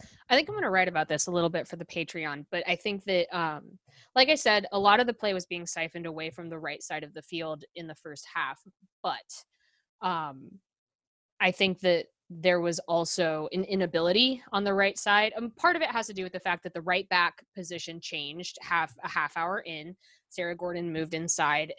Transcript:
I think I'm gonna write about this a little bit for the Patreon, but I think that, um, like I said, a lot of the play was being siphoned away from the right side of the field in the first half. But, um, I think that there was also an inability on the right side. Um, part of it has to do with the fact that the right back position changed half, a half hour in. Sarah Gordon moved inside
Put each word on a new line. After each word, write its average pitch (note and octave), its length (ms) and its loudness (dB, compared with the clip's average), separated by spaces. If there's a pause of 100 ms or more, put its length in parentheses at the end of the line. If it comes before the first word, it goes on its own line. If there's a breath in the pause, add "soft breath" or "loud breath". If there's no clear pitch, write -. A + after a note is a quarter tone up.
(300 soft breath)
I B3 60 4
think D4+ 140 4
I'm G#4 60 -6
gonna F4+ 160 0
write F#3 160 4
about D#3+ 200 0
this D3+ 200 -2
a F#3+ 40 -6
little E3+ 180 2
bit E3 180 -4
for - 100 -14
the E3+ 80 -10
Patreon, D#3 640 -8
but F3 160 -2
I F3+ 80 2
think G3+ 300 -4
that, F3+ 300 2
um, E3 420 -4 (380 soft breath)
like C4 140 6
I D#4 60 6
said, G#3 360 4
a G3+ 80 0
lot G3+ 200 8
of B3 80 4
the A#3+ 60 0
play G#3 200 -2
was F3+ 120 -4
being F3 200 -8
siphoned E3+ 400 -6
away D#3+ 260 -6
from E3+ 180 -12
the E3 100 -10
right D3+ 240 -8
side D3+ 200 -8
of D3+ 100 -16
the D#3 80 -14
field D#3+ 420 -8 (120)
in E3+ 120 -12
the D#3 80 -12
first D3 380 -16
half. C#3 260 -4 (440)
But, C#3+ 180 -4 (800)
um, D#3 500 -4 (880)
I F#3 120 4
think F#3 300 2
that F3 260 4 (220)
there F3 320 2
was E3+ 260 0
also E3 640 0
an F#3 140 0
inability F#3+ 760 4 (120)
on G3+ 100 2
the G3+ 100 2
right G3 240 2
side. G#3 400 4
Um, A#3 140 -6
part F4 240 2
of D#4+ 60 -2
it D#4 100 0
has A3+ 160 -4
to G#3+ 60 -12
do F#3+ 100 -6
with F#3 100 -8
the F#3 60 -6
fact F3 240 -2
that F3 100 -8
the E3+ 80 -8
right F#3 280 0
back F3 340 2 (120)
position E3+ 440 -10
changed D#3+ 600 -10
half, E3 320 -2 (100)
a F3+ 60 -6
half D3+ 260 -4
hour F3 260 -2
in. E3 340 -12 (340)
Sarah F3 260 -6
Gordon F3 380 -4
moved D#3+ 200 -4
inside D#3 640 0